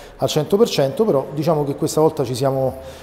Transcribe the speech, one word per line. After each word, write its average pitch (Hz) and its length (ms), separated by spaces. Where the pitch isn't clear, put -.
al 135 120
cento 156 280
per 220 100
cento, 135 380
però 156 300
diciamo 156 280
che 139 140
questa 156 240
volta 156 240
ci 127 100
siamo 131 400